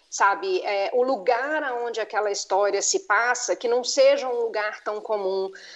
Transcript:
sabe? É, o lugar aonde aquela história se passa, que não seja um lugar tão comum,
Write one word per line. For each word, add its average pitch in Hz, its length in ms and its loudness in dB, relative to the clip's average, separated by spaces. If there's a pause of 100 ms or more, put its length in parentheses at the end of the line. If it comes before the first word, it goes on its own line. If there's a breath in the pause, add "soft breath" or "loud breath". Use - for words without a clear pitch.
(100 soft breath)
sabe? 196 520 2
É, 196 300 0
o 247 100 4
lugar 262 600 0
aonde 240 360 -4
aquela 208 320 -2
história 196 520 0
se - 180 0
passa, 233 560 0
que 247 120 -4
não 240 140 2
seja 269 460 4
um 240 140 -2
lugar 214 420 -4
tão 214 160 -4
comum, 190 500 -2 (260 loud breath)